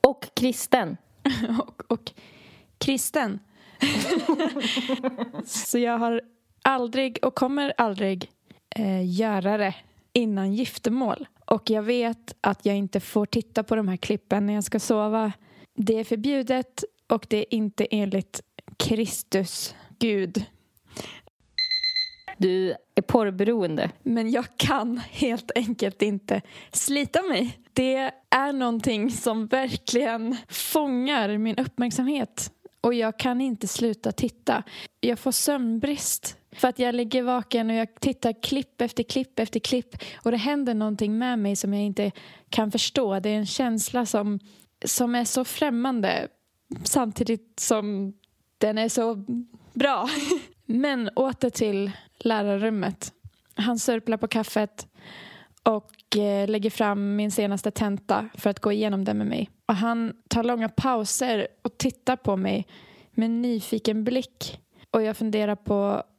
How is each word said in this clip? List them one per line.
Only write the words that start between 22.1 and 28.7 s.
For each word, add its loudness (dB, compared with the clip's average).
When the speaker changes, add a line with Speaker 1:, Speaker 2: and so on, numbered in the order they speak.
Speaker 1:
Du 2
är 4
porrberoende. 2
Speaker 2:
Men 0
jag 2
kan 0
helt -2
enkelt 0
inte 0
slita 0
mig. 0
Det 2
är 4
någonting 0